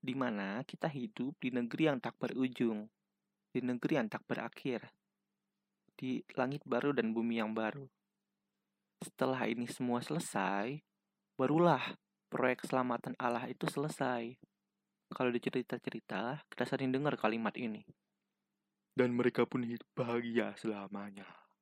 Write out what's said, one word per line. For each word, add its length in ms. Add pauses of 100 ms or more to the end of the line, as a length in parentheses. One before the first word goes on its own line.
Di 160
mana 480
kita 240
hidup 480
di 160
negeri 320
yang 160
tak 160
berujung, 720 (640)
di 80
negeri 400
yang 80
tak 160
berakhir, 640 (1040)
di 240 (160)
langit 320
baru 240
dan 240
bumi 240
yang 160
baru. 320 (1120)
Setelah 480
ini 240
semua 320
selesai, 800 (560)
barulah 560 (320)
proyek 400
keselamatan 480
Allah 320
itu 160
selesai. 720 (720)
Kalau 240
di 80
cerita-cerita, 1120
kita 160
sering 240
dengar 240
kalimat 400
ini. 320 (1040)
"Dan 240
mereka 320
pun 160
hidup 320
bahagia 640
selamanya." 840 (180)